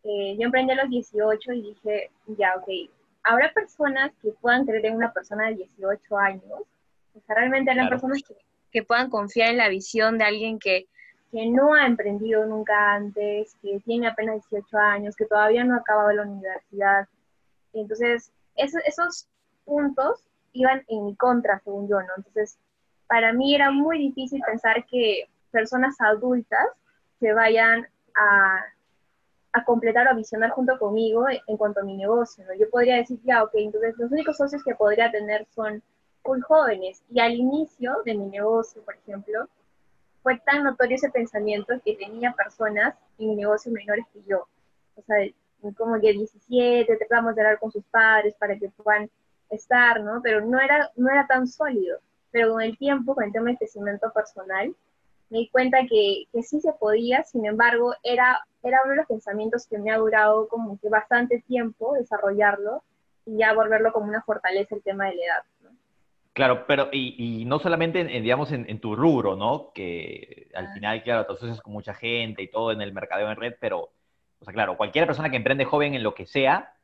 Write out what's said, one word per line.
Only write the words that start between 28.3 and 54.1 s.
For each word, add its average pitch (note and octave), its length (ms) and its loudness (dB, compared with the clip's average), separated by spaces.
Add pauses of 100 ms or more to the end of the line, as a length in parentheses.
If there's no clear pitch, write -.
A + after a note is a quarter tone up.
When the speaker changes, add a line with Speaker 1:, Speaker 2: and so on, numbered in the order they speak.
Speaker 1:
a A#3+ 120 0
completar A#3 420 2
o C4 40 6
a B3 40 4
visionar A3+ 360 -2
junto C4 280 0
conmigo A3 500 0
en A3 280 -4
cuanto G#3 240 -2
a G3 40 -8
mi G3 120 -8
negocio, G#3+ 480 -2
¿no? F#3 100 -12
Yo G#3+ 160 2
podría A#3+ 260 4
decir, A#3+ 280 -2
ya, A#3 200 4
ok, A3 100 -4
entonces G#3+ 440 -2
los A#3+ 120 -4
únicos D4 260 -2
socios C#4 260 -2
que A#3+ 120 -4
podría A3 360 4
tener G#3+ 440 -4
son G#3+ 280 -8 (420)
muy C4 160 -2
jóvenes. A3 680 2
Y A#3+ 100 2
al A#3 140 2
inicio C4 680 -2
de A3+ 100 -4
mi G3+ 120 -6
negocio, G#3+ 560 -2
por - 140 -14
ejemplo, G#3 520 -10 (720)
fue B3 220 0
tan C#4+ 200 2
notorio B3+ 320 2
ese C4+ 140 -2
pensamiento G#3+ 640 -2 (100)
que G#3+ 120 -2
tenía A3+ 360 -6
personas G#3 640 -2 (240)
en A3 120 -2
mi G#3 60 -2
negocio G#3+ 360 -2
menores G#3 400 -4
que G#3 160 -20
yo. F#3+ 180 -2 (500)
O G#3 60 -20
sea, G#3+ 140 -2 (600)
como A3+ 240 -2
que G#3 120 4
diecisiete, A#3 840 0
tratamos A#3 380 0
de G#3+ 80 0
hablar G#3+ 160 4
con A3 140 -6
sus G#3 120 -8
padres A3 540 4
para G#3 200 -4
que G3+ 100 -6
puedan G#3+ 400 -2 (420)
estar, A#3 500 2
¿no? A3 220 -6
Pero A3 180 2
no A#3+ 180 0
era, C#4+ 380 2
no B3+ 140 2
era C#4 180 4
tan B3+ 180 2
sólido. A#3+ 520 -4 (340)
Pero A3+ 200 2
con A3+ 100 -2
el A3 140 -4
tiempo, C4+ 380 0
con B3+ 80 -2
el G#3 100 -4
tema A3+ 180 -2
del B3 80 -2
crecimiento G3+ 540 -6